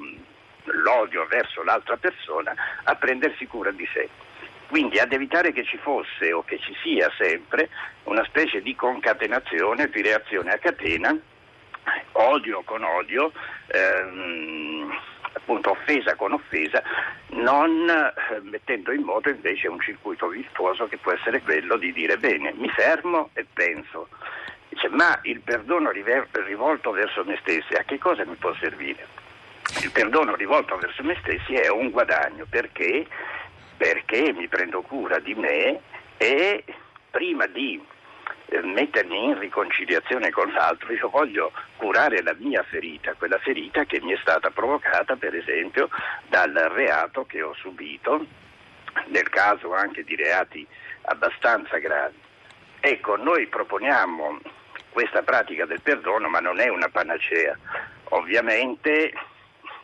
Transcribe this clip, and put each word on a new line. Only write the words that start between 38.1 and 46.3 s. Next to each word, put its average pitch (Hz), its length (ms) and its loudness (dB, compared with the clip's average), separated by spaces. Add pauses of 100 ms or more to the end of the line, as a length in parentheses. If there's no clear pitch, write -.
eh, 87 120 0
mettermi 98 600 0
in 98 160 2
riconciliazione 95 880 0
con 90 220 0
l'altro, 82 420 2
io - 160 -2
voglio 107 420 2 (260)
curare 110 440 4
la 85 160 0
mia 113 240 0
ferita, 82 540 -6
quella 87 240 0
ferita - 460 -2
che - 140 -2
mi 87 120 -4
è 98 100 0
stata - 300 2
provocata, 117 640 0
per - 180 -4
esempio, 85 560 0 (380)
dal 90 260 4